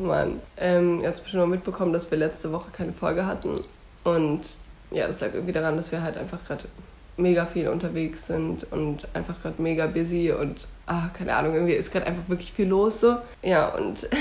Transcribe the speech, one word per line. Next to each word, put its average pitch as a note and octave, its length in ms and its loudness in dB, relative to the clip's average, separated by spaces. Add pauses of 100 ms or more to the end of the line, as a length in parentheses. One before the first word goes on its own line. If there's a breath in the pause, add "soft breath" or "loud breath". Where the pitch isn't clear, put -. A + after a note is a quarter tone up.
Mann. D3+ 380 0 (160)
Ähm, F3 460 4
ihr D3+ 60 0
habt E3+ 140 -4
bestimmt F#3 220 0
noch F3 60 6
mitbekommen, F#3 420 0
dass E3+ 180 -2
wir D#3 80 2
letzte D#3 320 -2
Woche E3 220 -6
keine F3 200 -6
Folge E3+ 340 0
hatten. - 340 -2 (420)
Und D#3+ 380 2 (500)
ja, A2+ 160 0
das - 140 -4
lag - 140 -2
irgendwie F3 180 -2
daran, D#3+ 240 0
dass E3 160 -6
wir E3 100 -2
halt D#3+ 140 -4
einfach - 280 -8
grad - 200 -8 (540)
mega F3 260 4
viel E3+ 240 -2
unterwegs E3 580 -4
sind E3 460 -2
und D3 400 -4
einfach E3+ 300 -4
grad - 180 -6
mega E3 260 2
busy E3+ 460 2
und, C#3+ 340 -4 (200)
ah, E3+ 260 0
keine - 220 -2
Ahnung, D3+ 200 2
irgendwie E3+ 200 4
ist - 180 0
grad F#3 140 0
einfach F3 220 -4
wirklich F3+ 260 -4
viel G3 140 2
los G3+ 320 4
so. A#3+ 160 6 (260 loud breath)
Ja, F3 320 6
und - 340 -4 (120)